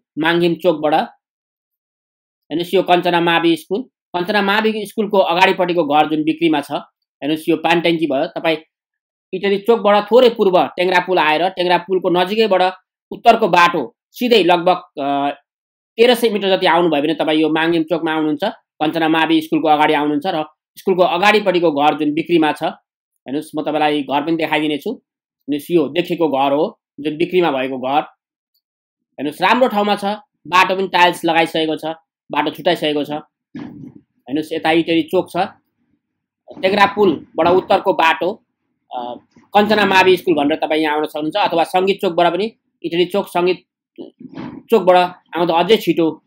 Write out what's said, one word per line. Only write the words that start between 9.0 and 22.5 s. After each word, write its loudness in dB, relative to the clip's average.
इटेरी -2
चोकबाट 0
थोरै 6
पूर्व 2
टेङ्ग्रा 0
पुल -2
आएर 0
टेङ्ग्रा 0
पुलको -4
नजिकैबाट 0
उत्तरको 2
बाटो 2
सिधै 2
लगभग, 0
अ, -4
तेह्र 4
सय 0
मिटर 0
जति -2
आउनुभयो 2
भने -2
तपाईँ 0
यो 2
माङहिम 0
चोकमा -4
आउनुहुन्छ। -2
कञ्चना 0
मावि 2
स्कुलको -2
अगाडि 4
आउनुहुन्छ -2
र -4
स्कुलको 0
अगाडिपट्टिको 2
घर 0
जुन -2
बिक्रीमा 0